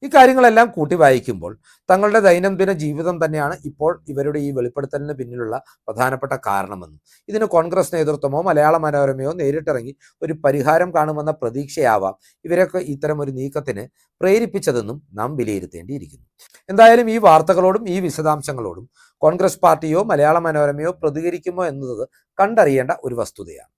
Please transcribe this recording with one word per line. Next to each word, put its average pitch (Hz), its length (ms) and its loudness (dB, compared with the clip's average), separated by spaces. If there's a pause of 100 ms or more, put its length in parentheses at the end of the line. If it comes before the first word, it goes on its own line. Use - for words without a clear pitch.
ഈ - 80 -8
കാര്യങ്ങളെല്ലാം 254 600 8
കൂട്ടി 151 260 -2
വായിക്കുമ്പോൾ 113 500 2 (380)
തങ്ങളുടെ 202 360 4
ദൈനംദിന 185 460 2 (100)
ജീവിതം 156 400 -4
തന്നെയാണ് 156 340 -4 (140)
ഇപ്പോൾ 151 220 -2 (200)
ഇവരുടെ 143 360 -4
ഈ - 100 -4
വെളിപ്പെടുത്തലിന് 139 640 -6
പിന്നിലുള്ള 120 380 -8 (280)
പ്രധാനപ്പെട്ട 131 480 -4 (140)
കാരണമെന്നും 92 520 -6 (300)
ഇതിന് 214 240 -2
കോൺഗ്രസ് 170 420 0
നേതൃത്വമോ 147 440 -2 (100)
മലയാള 151 260 2 (100)
മനോരമയോ 139 460 -2 (100)
നേരിട്ടിറങ്ങി 139 520 -4 (300)
ഒരു 160 200 -4
പരിഹാരം 151 540 2
കാണുമെന്ന 151 440 -2
പ്രതീക്ഷയാവാം 120 760 -2 (280)
ഇവരൊക്കെ 180 360 -2 (120)
ഇത്തരം 151 300 -4
ഒരു 139 160 -8
നീക്കത്തിന് 135 460 -8 (360)
പ്രേരിപ്പിച്ചതെന്നും 165 760 -2 (200)
നാം 120 200 -4
വിലയിരുത്തേണ്ടിയിരിക്കുന്നു. 98 880 -8 (440)
എന്തായാലും 226 440 8
ഈ - 20 0 (100)
വാർത്തകളോടും 180 560 4 (120)
ഈ - 20 -2 (100)
വിശദാംശങ്ങളോടും 135 800 -6 (400)
കോൺഗ്രസ് 175 400 2
പാർട്ടിയോ 160 340 2 (140)
മലയാള 147 240 4 (100)
മനോരമയോ 151 540 -2
പ്രതികരിക്കുമോ 175 720 -4
എന്നത് 127 320 -10 (360)
കണ്ടറിയേണ്ട 160 500 2 (160)
ഒരു 123 140 -6
വസ്തുതയാണ്. - 560 -12